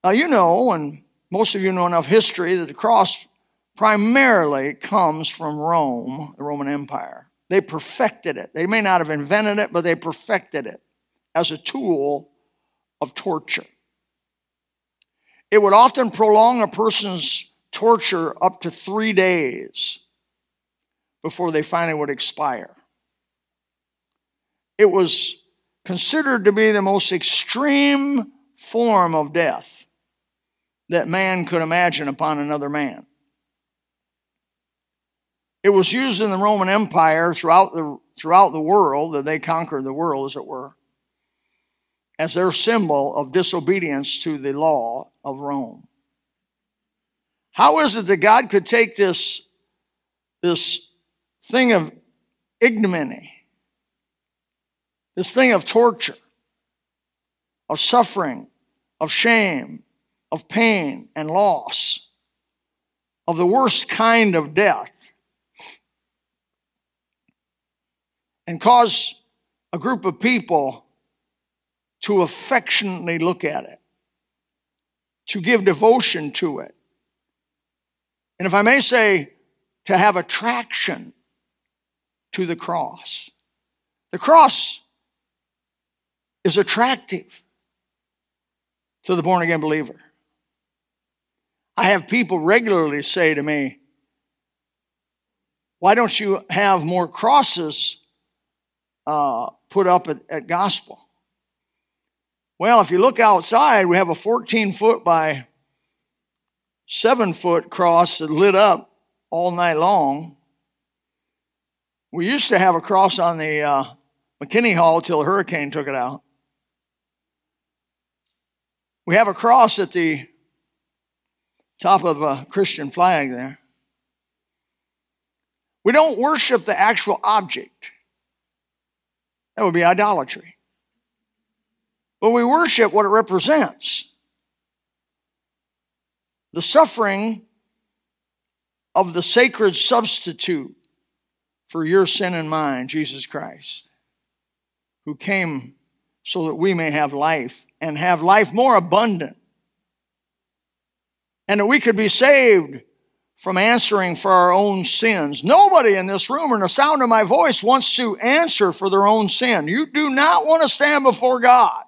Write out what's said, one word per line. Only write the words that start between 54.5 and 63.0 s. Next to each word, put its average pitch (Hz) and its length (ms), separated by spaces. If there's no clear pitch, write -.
this 180 160
thing 254 220
of 185 140
torture, 233 500
of 156 100
suffering, 190 720
of 156 140
shame, 208 720
of - 160
pain 202 680
and 156 160
loss, - 800